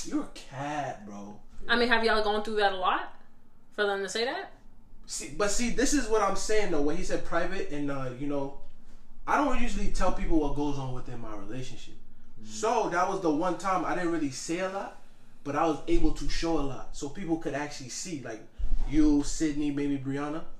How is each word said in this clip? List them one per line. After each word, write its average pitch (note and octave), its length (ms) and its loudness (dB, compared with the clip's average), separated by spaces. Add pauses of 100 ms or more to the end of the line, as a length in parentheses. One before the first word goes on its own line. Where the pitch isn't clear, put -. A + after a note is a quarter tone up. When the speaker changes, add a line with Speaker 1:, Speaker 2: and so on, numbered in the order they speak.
Speaker 1:
"You're C#4+ 180 -4
a - 100 -10
cat, C#3+ 720 -8
bro." G2+ 340 -14 (280)
Speaker 2:
I A#3+ 80 2
mean, A#3+ 140 2
have A3+ 140 2
y'all A3 200 2
gone G#3 200 0
through A3 120 -6
that G3+ 180 2
a F#3+ 40 -6
lot? A3+ 360 -4 (600)
For G#3 120 -2
them G3 160 -2
to F#3+ 80 -6
say A3+ 160 -2
that? F4 260 -6 (540)
Speaker 1:
See, - 320 -10
but G#3 140 2
see, A#3+ 180 4
this B3+ 240 4
is C4+ 140 2
what G#3+ 160 4
I'm G3 120 2
saying, G#3+ 360 4
though. D3 100 4
When D3 160 4
he - 60 4
said - 220 2
private F3 440 0
and, D3 220 -2
uh, C3+ 180 -4 (100)
you C#3+ 60 -4
know, C#3 320 -2 (680)
I D#3+ 100 2
don't B3+ 240 4
usually G#3 300 6
tell F#3 200 6
people F3+ 280 6
what C#3 160 2
goes C#3+ 240 0
on C3 160 -4
within A#2+ 260 -4
my G#2+ 140 -4
relationship. A2+ 580 -4 (480)
Speaker 3:
Mm-hmm. G#3+ 100 -8
Speaker 1:
So A3 380 0
that F3 180 0
was F#3+ 140 -4
the E3+ 80 2
one E3+ 300 0
time F#3 260 -2
I D3+ 80 -2
didn't E3+ 180 -2
really D3+ 200 -2
say E3 280 -6
a F#3+ 100 -2
lot, G3 300 -8 (440)
but C#3+ 120 -6
I D3+ 120 2
was D3+ 100 0 (100)
able E3 260 8
to C#3+ 140 0
show E3 300 2
a C#3+ 40 2
lot. C3+ 360 -4
So C#3+ 120 -6
people E3 280 -4
could D#3+ 160 -6
actually C#3+ 360 -8
see, D#3 360 -10
like, A2+ 160 -10 (480)
you, D3 340 6
Sydney, D3 480 0
maybe C#3+ 260 -2
Brianna. C#3+ 440 -4 (180)